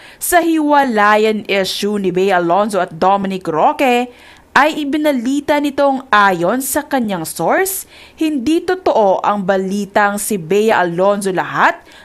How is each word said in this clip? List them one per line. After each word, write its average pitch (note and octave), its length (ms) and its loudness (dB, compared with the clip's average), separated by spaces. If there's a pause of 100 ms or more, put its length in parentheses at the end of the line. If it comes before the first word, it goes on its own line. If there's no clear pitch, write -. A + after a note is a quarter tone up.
(220)
sa E4+ 200 2
hiwalayan A#3 1080 2
issue G3+ 520 -2
ni F#3 120 -2
Bea F#3 280 2
Alonzo G3 360 0
at F3 200 -4
Dominic F#3+ 520 0
Roque, B3 600 0 (480)
ay D4 240 2
ibinalita C#4+ 800 0
nitong C#4 480 -2
ayon G3+ 560 2
sa D4+ 160 -2
kanyang G#3+ 480 -4
source, D4+ 560 -2 (320)
hindi D#4 400 0
totoo E4+ 640 0
ang G3+ 240 -2
balitang G3+ 720 -2
si G#3+ 160 -4
Bea G3+ 480 0
Alonzo F#3+ 480 0
lahat E3+ 480 0 (280)